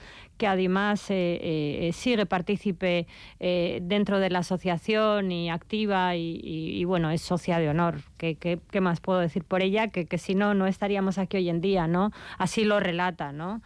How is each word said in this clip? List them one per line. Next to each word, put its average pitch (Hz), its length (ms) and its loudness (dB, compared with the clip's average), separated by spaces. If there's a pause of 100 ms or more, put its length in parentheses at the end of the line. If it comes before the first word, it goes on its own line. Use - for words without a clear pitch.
(380)
que 214 100 2
además, 190 640 2
eh, 196 40 2 (260)
eh, 156 480 -2
eh, 165 40 0
sigue 214 340 0
partícipe, 180 800 0 (320)
eh, 180 440 0
dentro 202 360 2
de 190 120 2
la 180 100 2
asociación 196 920 0
y 170 180 -2
activa 185 680 0
y, 170 260 -4
y, 160 380 -6
y, 175 40 0
bueno, 170 260 2
es 165 100 0
socia 175 380 0
de 160 100 2
honor. 160 320 2 (160)
¿Qué, 160 200 -4
qué, 175 220 -2 (120)
qué 202 100 0
más 175 200 2
puedo 185 200 2
decir 170 240 0
por 185 180 0
ella? 214 260 2
Que, 175 180 -4
que 175 120 -4
si 190 160 -4
no, 208 200 2
no 190 120 2
estaríamos 196 520 0
aquí 190 180 -2
hoy 185 140 2
en 170 100 0
día, 185 260 2
¿no? 185 240 2 (280)
Así 214 260 0
lo 208 160 4
relata, 175 520 -2
¿no? 180 340 -8